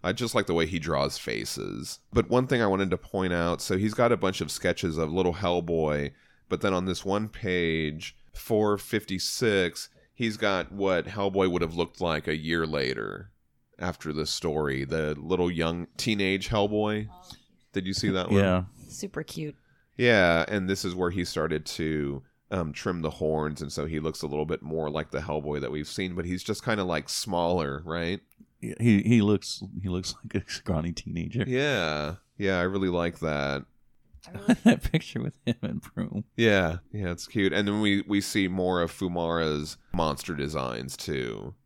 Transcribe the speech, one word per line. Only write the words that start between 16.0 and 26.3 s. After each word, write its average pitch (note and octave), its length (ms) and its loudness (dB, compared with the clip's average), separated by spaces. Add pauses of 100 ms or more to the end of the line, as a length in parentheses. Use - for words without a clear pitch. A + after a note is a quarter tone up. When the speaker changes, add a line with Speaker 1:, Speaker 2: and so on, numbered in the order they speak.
Speaker 1:
Hellboy. G#2+ 600 0
Speaker 2:
Oh, - 180 -20
cute. - 100 -20 (340)
Speaker 1:
Did F#2 140 -2
you F#2+ 60 -4
see G2+ 160 0
that F#2 200 0
one? G2+ 100 6
Speaker 3:
Yeah. F#2 240 4 (260)
Speaker 2:
Super F3 340 -8
cute. - 320 -10 (420)
Speaker 1:
Yeah, F#2+ 500 6
and F#2+ 220 0
this G2 140 0
is F2+ 100 -2
where F2+ 160 0
he F2+ 140 -2
started D#2+ 440 -2
to, D2 540 -2 (300)
um, E2 220 -2
trim F2+ 280 -4
the D#2 100 0
horns, D#2 500 -2
and C#2+ 100 -8
so D2 140 -4
he D#2 140 -4
looks D#2 220 -4
a D#2+ 60 -6
little D2 180 -2
bit E2 160 -4
more D#2 280 -4
like D2+ 220 -4
the C2+ 100 -4
Hellboy D2+ 400 -4
that B1+ 100 -4
we've D2+ 160 -4
seen, F#2 280 -6
but F2 100 -4
he's F2+ 180 -4